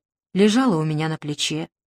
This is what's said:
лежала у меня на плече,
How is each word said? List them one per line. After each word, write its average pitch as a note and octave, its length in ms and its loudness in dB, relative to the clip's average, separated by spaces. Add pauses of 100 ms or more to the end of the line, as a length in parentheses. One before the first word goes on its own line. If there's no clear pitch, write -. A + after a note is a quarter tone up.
(320)
лежала G#3+ 440 4
у D#3 80 0
меня D#3 240 -2
на D#3 100 -4
плече, D3+ 500 -6 (180)